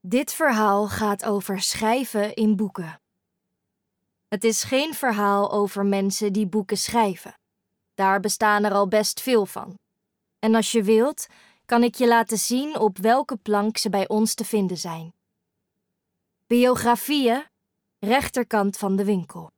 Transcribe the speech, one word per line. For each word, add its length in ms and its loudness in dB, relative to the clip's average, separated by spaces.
Dit 320 -2
verhaal 560 2
gaat 360 -2
over 360 -4
schrijven 720 -2
in 220 2
boeken. 440 -6
Het 160 -6
is 180 0
geen 320 -2
verhaal 580 0
over 340 -2
mensen 460 0
die 140 0
boeken 320 -2
schrijven. 560 -2
Daar 260 2
bestaan 440 2
er 80 2
al 160 2
best 320 0
veel 260 2
van. 320 -14
En 160 2
als 180 2
je 100 2
wilt, 440 2
kan 160 2
ik 120 2
je 120 0
laten 320 2
zien 400 -2
op 200 0
welke 380 0
plank 400 -2
ze 140 -2
bij 180 0
ons 260 0
te 100 -8
vinden 340 -2
zijn. 360 -12
Biografieën, 1000 2
rechterkant 760 0
van 200 -2
de 80 0
winkel. 540 -4